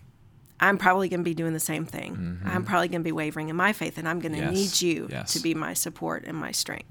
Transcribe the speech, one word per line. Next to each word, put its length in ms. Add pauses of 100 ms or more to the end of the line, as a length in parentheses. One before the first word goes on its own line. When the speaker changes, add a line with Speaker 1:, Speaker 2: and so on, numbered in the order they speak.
(600)
Speaker 1:
I'm 180
probably 300
gonna 160
be 100
doing 180
the 60
same 260
thing. 320
Speaker 2:
Mm-hmm. 320
Speaker 1:
I'm 160
probably 220
gonna 160
be 80
wavering 380
in 80
my 160
faith, 260
and 100
I'm 120
gonna 180
Speaker 2:
Yes. 160
Speaker 1:
need 340
you 220
Speaker 2:
Yes. 220
Speaker 1:
to 80
be 120
my 220
support 540
and 100
my 140
strength." 380